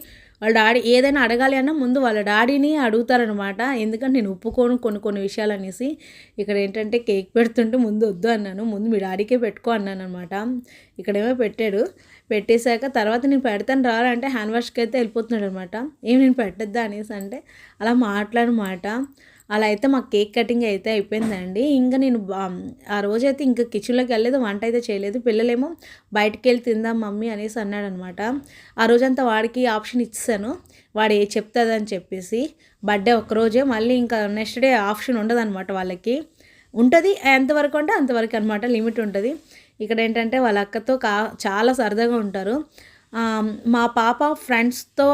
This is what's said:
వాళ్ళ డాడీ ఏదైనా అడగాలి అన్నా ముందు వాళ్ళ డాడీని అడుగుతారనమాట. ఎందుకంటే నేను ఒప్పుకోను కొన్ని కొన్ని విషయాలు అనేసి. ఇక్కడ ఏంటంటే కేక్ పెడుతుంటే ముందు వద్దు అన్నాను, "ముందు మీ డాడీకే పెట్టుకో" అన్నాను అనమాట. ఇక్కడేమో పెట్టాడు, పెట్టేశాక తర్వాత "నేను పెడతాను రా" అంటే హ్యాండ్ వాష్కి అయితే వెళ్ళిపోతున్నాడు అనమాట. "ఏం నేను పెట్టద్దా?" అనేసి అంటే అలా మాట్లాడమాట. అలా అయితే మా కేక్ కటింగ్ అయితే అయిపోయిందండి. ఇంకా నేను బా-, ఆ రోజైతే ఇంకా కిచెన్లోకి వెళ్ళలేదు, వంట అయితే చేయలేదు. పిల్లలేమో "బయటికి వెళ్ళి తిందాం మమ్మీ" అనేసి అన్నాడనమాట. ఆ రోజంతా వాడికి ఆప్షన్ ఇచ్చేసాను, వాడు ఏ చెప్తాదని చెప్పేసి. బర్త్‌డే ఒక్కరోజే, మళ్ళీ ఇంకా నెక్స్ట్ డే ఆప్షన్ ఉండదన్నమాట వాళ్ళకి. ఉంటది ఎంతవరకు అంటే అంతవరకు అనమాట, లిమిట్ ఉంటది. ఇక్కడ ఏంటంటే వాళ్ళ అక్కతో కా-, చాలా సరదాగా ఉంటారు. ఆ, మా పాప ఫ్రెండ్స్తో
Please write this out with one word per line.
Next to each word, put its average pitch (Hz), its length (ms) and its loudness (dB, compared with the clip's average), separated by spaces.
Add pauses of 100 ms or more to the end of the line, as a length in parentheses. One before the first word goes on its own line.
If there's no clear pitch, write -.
(420)
వాళ్ళ 220 120 4
డాడీ 226 300 4
ఏదైనా 254 360 4
అడగాలి 247 360 2
అన్నా 269 160 0
ముందు 262 260 0
వాళ్ళ 220 220 0
డాడీని 262 560 2
అడుగుతారనమాట. 226 840 0
ఎందుకంటే 240 520 -2
నేను 220 180 0
ఒప్పుకోను 240 460 0
కొన్ని 214 240 -2
కొన్ని 208 200 -4
విషయాలు 208 320 -2
అనేసి. 202 460 -6 (400)
ఇక్కడ 202 180 -2
ఏంటంటే 208 420 -2
కేక్ 196 380 -2
పెడుతుంటే 233 400 2
ముందు 220 280 2
వద్దు 196 240 -2
అన్నాను, 208 360 -2
"ముందు 214 240 -4
మీ 220 100 2
డాడీకే 190 380 0
పెట్టుకో" 233 340 -2
అన్నాను 196 340 -4
అనమాట. 180 280 -12 (640)
ఇక్కడేమో 208 360 0
పెట్టాడు, 220 480 0 (480)
పెట్టేశాక 233 560 2
తర్వాత 240 400 0
"నేను 277 140 4
పెడతాను 247 440 0
రా" 233 100 2 (160)
అంటే 240 160 -2
హ్యాండ్ 220 260 -4
వాష్కి 240 280 -4
అయితే 233 180 0
వెళ్ళిపోతున్నాడు 226 460 -2
అనమాట. 185 320 -8 (280)
"ఏం 254 160 6
నేను 262 120 6
పెట్టద్దా?" 214 500 -2
అనేసి 214 320 -8
అంటే 202 280 -10 (380)
అలా 226 120 2
మాట్లాడమాట. 208 920 0 (640)
అలా 214 160 2
అయితే 214 200 0
మా 269 140 4
కేక్ 208 360 0
కటింగ్ 233 280 0
అయితే 202 260 -2
అయిపోయిందండి. 208 720 -2
ఇంకా 262 360 4
నేను 262 220 2
బా-, 190 300 -4 (420)
ఆ 208 100 0
రోజైతే 254 440 0
ఇంకా 240 200 2
కిచెన్లోకి 240 480 -2
వెళ్ళలేదు, 240 240 2
వంట 208 280 -2
అయితే 233 140 0
చేయలేదు. 202 400 -4
పిల్లలేమో 240 500 0 (440)
"బయటికి 214 360 0
వెళ్ళి 240 140 2
తిందాం 226 380 -2
మమ్మీ" 214 280 -6
అనేసి 214 320 -6
అన్నాడనమాట. 196 600 -8 (580)
ఆ 226 80 2
రోజంతా 254 380 4
వాడికి 233 420 0
ఆప్షన్ 220 340 -2
ఇచ్చేసాను, 220 500 -4 (440)
వాడు 214 180 2
ఏ 208 120 4
చెప్తాదని 220 680 -2
చెప్పేసి. 185 480 -6 (420)
బర్త్‌డే 208 300 2
ఒక్కరోజే, 220 500 2
మళ్ళీ 240 320 2
ఇంకా 233 320 0
నెక్స్ట్ 214 340 -6
డే 269 120 4 (100)
ఆప్షన్ 208 340 -2
ఉండదన్నమాట 208 560 -2
వాళ్ళకి. 185 440 -4 (580)
ఉంటది 330 500 4
ఎంతవరకు 285 540 4
అంటే 311 140 0
అంతవరకు 240 440 0
అనమాట, 214 300 -2
లిమిట్ 233 340 0
ఉంటది. 208 300 -2 (500)
ఇక్కడ 226 200 -2
ఏంటంటే 226 380 0
వాళ్ళ 220 200 2
అక్కతో 220 380 -2
కా-, 220 380 -2
చాలా 220 380 0
సరదాగా 233 440 0
ఉంటారు. 202 400 -2 (580)
ఆ, 226 80 -2 (440)
మా 233 200 4
పాప 233 320 2 (140)
ఫ్రెండ్స్తో 247 800 0